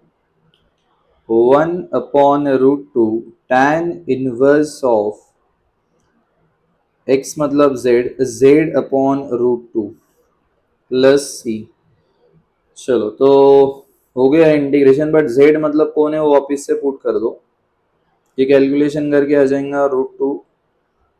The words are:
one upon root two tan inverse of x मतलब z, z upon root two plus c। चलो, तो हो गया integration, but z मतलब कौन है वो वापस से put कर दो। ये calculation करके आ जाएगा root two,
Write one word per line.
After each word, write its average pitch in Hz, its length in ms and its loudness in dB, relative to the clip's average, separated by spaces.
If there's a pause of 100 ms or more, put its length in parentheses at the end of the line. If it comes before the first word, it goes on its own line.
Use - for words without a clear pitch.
(1300)
one 131 420 2
upon 143 720 -2 (120)
root 135 240 0 (140)
two 113 240 -2 (320)
tan 151 380 0 (200)
inverse 135 640 0 (100)
of 110 280 0 (2000)
x 135 300 -2
मतलब 143 360 0
z, 123 300 0 (180)
z 123 300 2 (240)
upon 135 560 -2
root 120 320 -2 (120)
two 104 120 -6 (1000)
plus 135 360 2 (140)
c। 110 180 -10 (1160)
चलो, 110 340 -4
तो 135 180 0 (880)
हो 131 140 2
गया 156 220 4
integration, 143 600 2
but 156 160 2 (100)
z 151 180 6
मतलब 151 380 -2
कौन 151 200 -2
है 156 80 -4
वो 147 100 0
वापस 139 340 -2
से 151 80 -4
put 139 260 -6
कर 113 180 -4
दो। 113 240 -8 (960)
ये 135 60 0
calculation 143 680 0
करके 143 240 0
आ 143 100 2
जाएगा 139 420 -2
root 131 320 -6
two, 139 260 -6 (760)